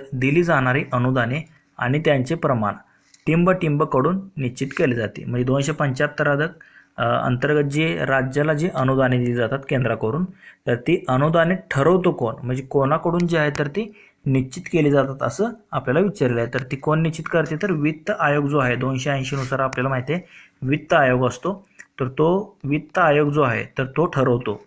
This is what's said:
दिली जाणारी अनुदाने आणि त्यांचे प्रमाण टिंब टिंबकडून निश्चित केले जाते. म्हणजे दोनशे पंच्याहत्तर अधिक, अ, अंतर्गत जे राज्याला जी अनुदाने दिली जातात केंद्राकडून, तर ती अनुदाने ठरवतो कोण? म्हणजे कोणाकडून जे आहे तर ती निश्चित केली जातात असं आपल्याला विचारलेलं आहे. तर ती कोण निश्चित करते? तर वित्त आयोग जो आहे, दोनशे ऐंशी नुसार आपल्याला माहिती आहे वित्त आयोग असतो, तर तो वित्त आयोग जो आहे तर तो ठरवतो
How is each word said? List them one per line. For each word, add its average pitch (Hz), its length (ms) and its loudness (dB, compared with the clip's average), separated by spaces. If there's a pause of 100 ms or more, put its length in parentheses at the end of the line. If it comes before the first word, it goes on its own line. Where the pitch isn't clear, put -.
(120)
दिली 139 300 2
जाणारी 139 500 2
अनुदाने 127 560 0 (300)
आणि 135 260 0
त्यांचे 143 300 2
प्रमाण 117 400 0 (520)
टिंब 170 240 4
टिंबकडून 156 720 0 (160)
निश्चित 131 400 -4
केले 147 180 2
जाते. 107 300 -6
म्हणजे 123 200 -2
दोनशे 139 280 0
पंच्याहत्तर 147 560 0
अधिक, 147 220 0 (460)
अ, 123 80 -2
अंतर्गत 131 640 2
जे 156 360 0
राज्याला 135 500 0
जी 156 200 0
अनुदाने 131 440 2
दिली 123 160 0
जातात 120 240 -2 (100)
केंद्राकडून, 123 560 -2 (420)
तर 127 80 2
ती 160 340 0
अनुदाने 160 460 2 (160)
ठरवतो 170 420 4
कोण? 120 300 -2
म्हणजे 127 200 -4
कोणाकडून 165 640 0
जे 165 120 0
आहे 147 200 2
तर 143 100 0
ती 214 260 -6 (320)
निश्चित 131 360 0 (100)
केली 151 180 4
जातात 135 320 0
असं 185 260 -2 (240)
आपल्याला 143 280 0
विचारलेलं 127 400 0
आहे. 117 140 -4
तर 131 80 -2
ती 135 140 -8
कोण 151 260 0
निश्चित 160 300 -4
करते? 156 240 0
तर 190 160 -2
वित्त 156 380 -2
आयोग 147 380 0
जो 147 100 0
आहे, 123 180 0
दोनशे 131 340 -4
ऐंशी 135 260 -4
नुसार 131 220 -4
आपल्याला 131 300 -2
माहिती 131 240 -2
आहे 175 100 -4 (400)
वित्त 143 320 0
आयोग 127 320 4
असतो, 185 420 -6 (320)
तर 127 80 -2
तो 170 560 0
वित्त 147 340 -4
आयोग 151 320 4
जो 147 120 2
आहे 113 220 0 (140)
तर 135 60 -2
तो 151 220 -2
ठरवतो 123 600 0